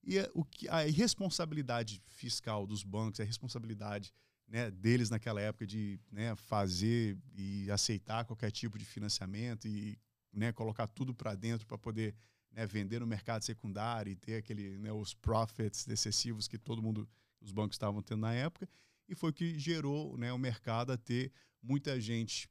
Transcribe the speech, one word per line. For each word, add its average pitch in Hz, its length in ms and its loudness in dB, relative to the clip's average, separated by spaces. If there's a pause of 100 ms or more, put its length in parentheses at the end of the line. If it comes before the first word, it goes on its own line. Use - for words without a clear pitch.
E 190 160 2
a, 196 160 2
o 160 100 2
que, - 240 -10
a 160 180 4
irresponsabilidade 151 1200 2
fiscal 107 580 -2
dos 101 160 -4
bancos, 104 380 -2
a 110 40 0
responsabilidade, 107 880 -6 (360)
né, 113 220 0
deles 110 380 6
naquela 110 320 0
época 107 240 -2
de, 101 360 -4 (100)
né, 110 240 -2
fazer 101 800 4 (180)
e 98 360 -4
aceitar 110 540 2
qualquer 107 260 -2
tipo 107 260 -4
de 107 80 -6
financiamento 107 840 -4
e, 104 280 -4 (360)
né, 110 200 2
colocar 110 360 -2
tudo 127 260 -4
pra 110 220 -4
dentro 110 320 -2
pra 107 100 -8
poder, 110 380 -2 (340)
né, 110 160 -4
vender 101 320 -2
no 120 80 -2
mercado 110 380 -2
secundário 107 680 -4
e 95 60 -6
ter 113 200 -6
aquele, 104 420 -6
né, 107 140 -4
os 107 220 -4
profits 110 760 2
excessivos 110 600 0
que 113 100 -6
todo 113 240 -4
mundo, 110 260 0 (320)
os 104 120 -14
bancos 104 240 0
estavam 104 260 0
tendo 107 180 -2
na 110 140 2
época, 151 340 -2 (400)
e 190 80 -6
foi 165 140 2
o - 20 2
que 170 260 0
gerou, 147 580 0
né, 120 160 -2
o 123 60 -2
mercado 123 540 0
a 127 40 2
ter 123 360 0 (280)
muita 135 400 2
gente 113 500 0